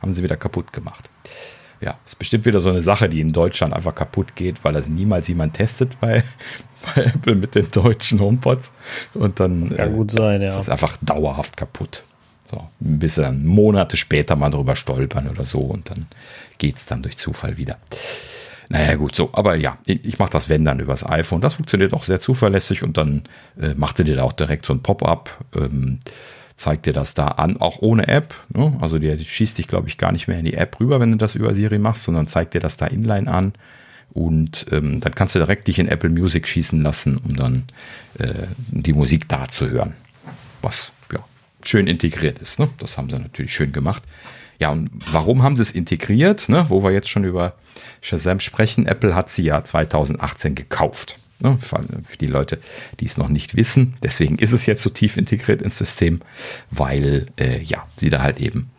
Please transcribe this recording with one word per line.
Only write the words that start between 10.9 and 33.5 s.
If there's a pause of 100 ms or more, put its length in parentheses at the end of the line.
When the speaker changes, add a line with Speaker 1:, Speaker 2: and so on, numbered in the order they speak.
Speaker 1:
dauerhaft
kaputt. (480)
So, (120)
bis
dann
Monate
später
mal
drüber
stolpern
oder
so
und
dann (520)
geht's
dann
durch
Zufall
wieder. (920)
Naja,
gut,
so,
aber
ja,
ich,
ich
mach
das,
wenn,
dann
übers
iPhone.
Das
funktioniert
auch
sehr
zuverlässig
und
dann, (380)
äh,
macht
er
dir
da
auch
direkt
so
ein
Pop-up, (240)
ähm, (580)
zeigt
dir
das
da
an,
auch
ohne
App, (140)
ne?
Also
der
schießt
dich,
glaub
ich,
gar
nicht
mehr
in
die
App
rüber,
wenn
du
das
über
Siri
machst,
sondern
zeigt
dir
das
da
inline
an. (600)